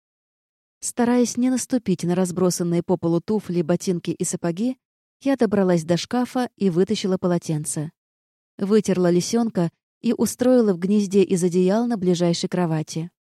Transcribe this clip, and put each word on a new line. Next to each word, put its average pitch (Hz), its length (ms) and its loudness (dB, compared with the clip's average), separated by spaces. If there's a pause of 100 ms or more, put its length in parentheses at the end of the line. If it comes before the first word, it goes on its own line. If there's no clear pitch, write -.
(800)
Стараясь 240 560 0
не 247 120 2
наступить 240 540 -2
на 175 120 0
разбросанные 175 680 0
по 180 140 0
полу 170 240 0
туфли, 185 400 -4
ботинки 175 500 -2
и - 140 -6
сапоги, 185 520 -4 (440)
я 269 160 0
добралась 185 480 2
до 175 100 0
шкафа 247 640 -4
и 196 120 2
вытащила 190 480 0
полотенце. 165 760 -4 (640)
Вытерла 190 520 2
лисёнка 180 600 0 (300)
и 233 100 0
устроила 240 640 2
в 170 60 -4
гнезде 196 440 2
из 180 180 0
одеял 185 460 2
на 233 80 -2
ближайшей 175 540 0
кровати. 160 600 -4 (180)